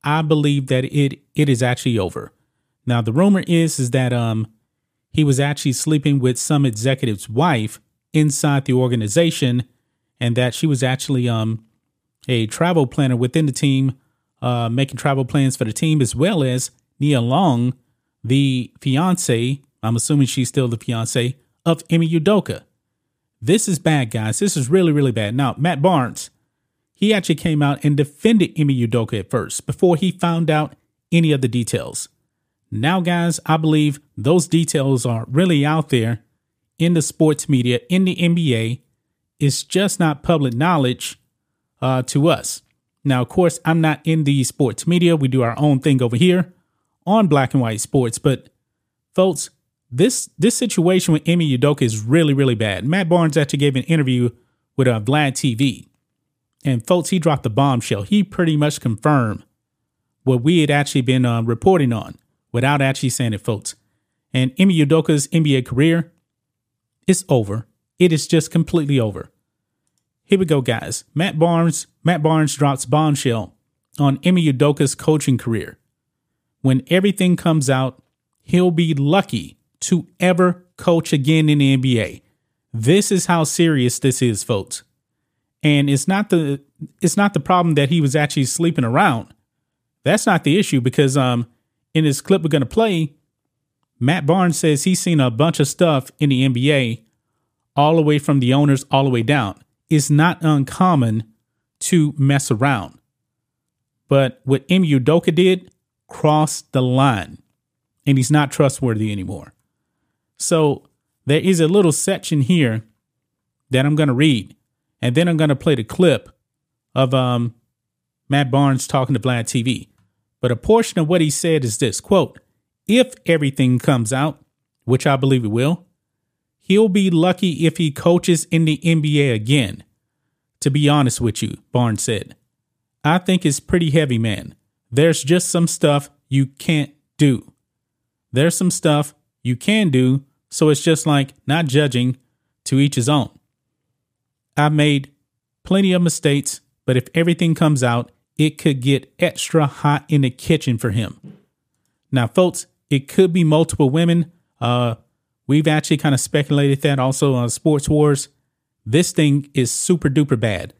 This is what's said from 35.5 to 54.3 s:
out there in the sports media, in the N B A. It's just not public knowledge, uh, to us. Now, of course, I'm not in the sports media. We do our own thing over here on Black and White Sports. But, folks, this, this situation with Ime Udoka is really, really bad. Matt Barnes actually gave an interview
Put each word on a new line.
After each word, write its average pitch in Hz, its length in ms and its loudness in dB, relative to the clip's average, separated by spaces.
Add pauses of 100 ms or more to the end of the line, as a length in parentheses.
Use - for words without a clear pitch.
out 156 260 0
there 117 340 0 (540)
in 170 160 2
the 160 80 2
sports - 440 0
media, 123 340 0 (100)
in 190 160 2
the 185 140 -2
N 170 140 2
B 160 200 0
A. 113 280 -4 (560)
It's 143 240 0
just - 380 -2
not 151 220 0
public 143 320 0
knowledge, 139 680 -2 (600)
uh, 131 200 0
to 143 260 0
us. - 340 -4 (420)
Now, 131 160 0
of 120 80 -4
course, 175 380 0
I'm 165 160 2
not 151 220 0
in 160 200 0
the 143 200 0
sports 120 420 -4
media. 170 280 2
We 139 140 0
do 127 140 0
our 117 160 -4
own 143 220 2
thing 135 220 2
over 120 140 -2
here 180 380 2 (520)
on 202 220 2
Black 139 240 0
and 135 100 0
White 110 200 -4
Sports. 123 360 -2
But, 131 300 -2 (640)
folks, 185 360 -2 (400)
this, 175 380 0 (100)
this 196 180 0
situation 185 560 0
with 151 160 0
Ime 170 120 2
Udoka 143 420 0
is 107 220 -4
really, 147 280 2
really 135 220 0
bad. 104 300 -4
Matt 175 240 -2
Barnes 165 280 2
actually 147 220 -2
gave 139 160 0
an 127 100 -2
interview 127 460 0 (460)